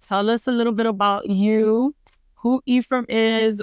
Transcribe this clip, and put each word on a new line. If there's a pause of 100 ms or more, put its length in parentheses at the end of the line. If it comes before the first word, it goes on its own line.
tell
us
a
little
bit
about
you, (460)
who
Ephraim
is,